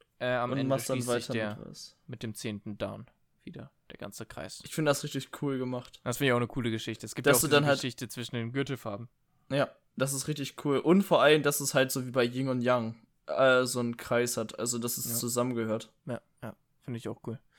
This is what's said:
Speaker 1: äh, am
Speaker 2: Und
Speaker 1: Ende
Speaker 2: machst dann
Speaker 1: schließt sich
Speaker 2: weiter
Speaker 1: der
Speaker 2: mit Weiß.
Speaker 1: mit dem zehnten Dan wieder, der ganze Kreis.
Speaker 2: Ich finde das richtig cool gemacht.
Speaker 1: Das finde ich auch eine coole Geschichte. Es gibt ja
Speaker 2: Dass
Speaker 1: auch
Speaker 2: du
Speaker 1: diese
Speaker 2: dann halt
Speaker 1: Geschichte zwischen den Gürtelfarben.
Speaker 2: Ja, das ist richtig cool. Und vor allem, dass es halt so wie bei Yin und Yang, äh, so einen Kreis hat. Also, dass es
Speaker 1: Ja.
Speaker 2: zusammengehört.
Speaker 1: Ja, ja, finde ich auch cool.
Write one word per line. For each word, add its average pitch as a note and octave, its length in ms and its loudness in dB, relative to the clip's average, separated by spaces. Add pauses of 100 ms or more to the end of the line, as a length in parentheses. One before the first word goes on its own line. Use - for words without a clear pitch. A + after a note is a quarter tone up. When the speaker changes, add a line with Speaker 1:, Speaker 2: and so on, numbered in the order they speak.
(200)
Speaker 1:
äh, B2 140 0
am B2 180 0
Speaker 2:
Und C3+ 60 0
Speaker 1:
Ende C3+ 120 0
Speaker 2:
machst C3 200 0
dann C3 80 0
Speaker 1:
schließt B2 120 -2
sich A#2+ 200 0
Speaker 2:
weiter B2+ 40 -4
Speaker 1:
der G#2+ 240 -2
Speaker 2:
mit - 100 -14
Weiß. - 300 -18 (100)
Speaker 1:
mit A#2+ 160 -10
dem A2 100 -6
zehnten G#2 460 -8
Dan G#2 260 -6 (380)
wieder, - 260 -14 (220)
der - 80 -16
ganze G#2 260 -12
Kreis. - 400 -14
Speaker 2:
Ich - 80 -12
finde D3+ 160 2
das C#3+ 140 0
richtig C#3 260 -8 (120)
cool C3+ 180 -2
gemacht. B2+ 440 -8
Speaker 1:
Das B2 140 -4
finde C#3 120 4
ich B2 40 6
auch A#2+ 40 4
eine A#2+ 100 2
coole A#2+ 240 -4
Geschichte. A2+ 340 -6
Es - 80 -12
gibt C3 140 0
ja C#3+ 60 8
Speaker 2:
Dass B2 60 6
Speaker 1:
auch - 20 4
Speaker 2:
du D#3+ 60 2
Speaker 1:
diese D3 100 6
Speaker 2:
dann D3 100 6
halt C#3 100 4
Speaker 1:
Geschichte B2+ 320 -6
zwischen - 260 -8
den A#2 160 -4
Gürtelfarben. B2 580 -6 (420)
Speaker 2:
Ja, C3+ 180 0 (260)
das C3+ 180 0
ist C3 140 -4
richtig C#3+ 380 -6
cool. C#3 140 4
Und F#3 240 6
vor D3 180 6
allem, D3 220 8
dass C#3+ 160 2
es C#3+ 160 -4
halt C3 160 4
so B2+ 160 -2
wie B2 40 -8
bei B2 140 4
Yin B2+ 240 -2
und B2+ 120 0
Yang, A#2 340 2 (320)
äh, B2+ 380 6
so B2 140 -2
einen A#2+ 180 -2
Kreis A#2+ 400 0
hat. A2 200 -6
Also, A#2+ 220 -2
dass A#2 180 -4
es B2+ 100 -6
Speaker 1:
Ja. A#2 80 -4
Speaker 2:
zusammengehört. A#2 760 -2 (160)
Speaker 1:
Ja, A#2+ 120 -6 (220)
ja, G#2 140 -14 (260)
finde A#2+ 160 -8
ich A2+ 120 -10
auch A2 180 -10
cool. A2+ 120 -8 (200)